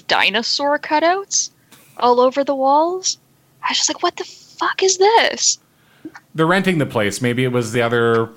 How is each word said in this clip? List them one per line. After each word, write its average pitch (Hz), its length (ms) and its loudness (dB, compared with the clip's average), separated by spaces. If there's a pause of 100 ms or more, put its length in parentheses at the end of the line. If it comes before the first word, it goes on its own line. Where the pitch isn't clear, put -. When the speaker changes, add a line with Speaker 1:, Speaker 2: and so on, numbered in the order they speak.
Speaker 1:
dinosaur 240 720 0
cutouts 330 720 -2 (460)
all 240 240 4
over 262 220 2
the 277 120 -2
walls. 311 640 0 (460)
I - 80 -4
was 262 60 -2
just - 120 -2
like, 302 120 -10
"What 349 140 -2
the - 80 -10
fuck - 580 -8
is 381 160 2
this?" 392 640 2 (760)
Speaker 2:
They're 160 140 2
renting 185 300 2
the 139 80 0
place. 107 360 -2
Maybe 123 220 0
it 127 80 0
was 120 220 -2
the 123 80 0
other, 117 560 2